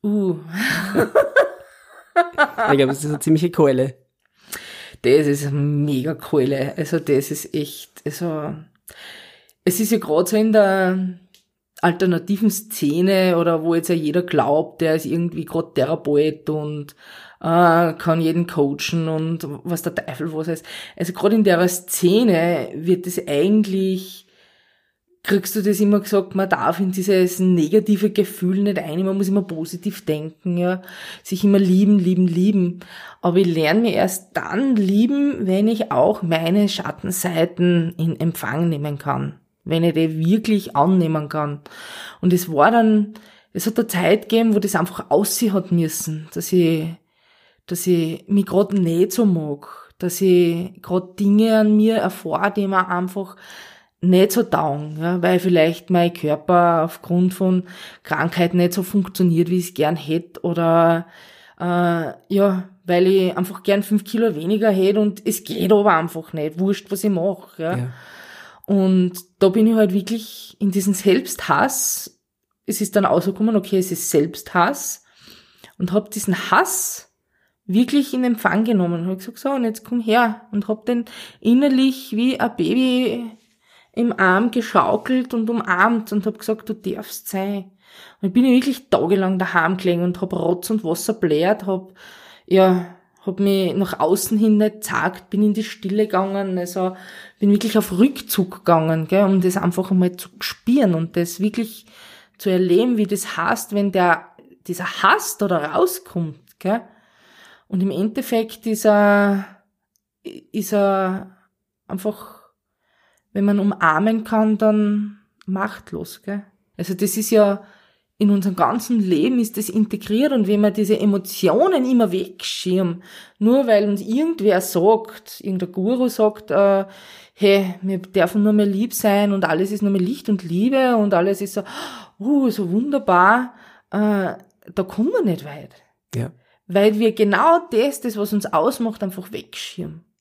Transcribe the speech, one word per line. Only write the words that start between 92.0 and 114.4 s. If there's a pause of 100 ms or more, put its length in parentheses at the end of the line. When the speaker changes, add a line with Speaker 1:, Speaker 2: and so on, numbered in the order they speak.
Speaker 1:
ja, (280)
hab
mich
nach
außen
hin
nicht
gezeigt,
bin
in
die
Stille
gegangen,
also (420)
bin
wirklich
auf
Rückzug
gegangen,
gell,
um
das
einfach
einmal
zu (120)
spüren
und
das
wirklich (500)
zu
erleben,
wie
das
heißt,
wenn
der, (400)
dieser
Hass
da,
da
rauskommt,
gell. (880)
Und
im
Endeffekt
ist
er, (760)
ist
er (520)
einfach, (880)
wenn
man
umarmen
kann,